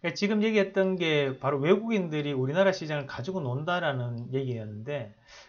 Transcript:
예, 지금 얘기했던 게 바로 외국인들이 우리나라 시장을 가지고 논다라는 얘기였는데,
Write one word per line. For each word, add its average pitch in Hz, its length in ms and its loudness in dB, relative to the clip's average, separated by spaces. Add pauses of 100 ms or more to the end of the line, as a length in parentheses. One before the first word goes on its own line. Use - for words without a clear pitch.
예, 170 100 -2
지금 208 280 2
얘기했던 196 540 4
게 147 420 2
바로 139 200 0
외국인들이 170 760 2
우리나라 151 400 2
시장을 151 340 -4
가지고 185 340 -6
논다라는 131 920 -2
얘기였는데, 117 840 -6 (320)